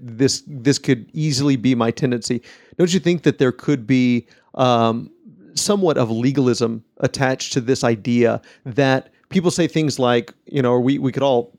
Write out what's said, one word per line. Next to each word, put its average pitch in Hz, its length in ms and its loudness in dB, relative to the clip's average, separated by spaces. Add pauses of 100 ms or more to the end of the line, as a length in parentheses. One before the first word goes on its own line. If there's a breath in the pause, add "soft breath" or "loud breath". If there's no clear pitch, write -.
this, 123 460 -2
this 135 320 -2
could 117 340 -2
easily 143 420 0
be 123 200 0
my 117 160 0
tendency. 123 500 -4 (360 loud breath)
Don't 170 140 2
you 185 80 0
think 175 240 -2
that 151 140 2
there 127 140 2
could 131 340 -4
be, 123 400 2 (300 soft breath)
um, 117 560 0 (420)
somewhat 185 440 0
of 123 120 0
legalism 117 720 0 (140)
attached 131 560 -2
to 135 80 -2
this 123 220 -2
idea 117 580 0 (240 soft breath)
that 135 440 0 (200)
people 180 220 0
say 170 160 0
things 156 320 -2
like, 120 340 0 (120)
you 143 160 -4
know, 123 100 2
or 123 80 2
we, 135 180 0
we 139 140 -2
could 131 100 -4
all 123 380 0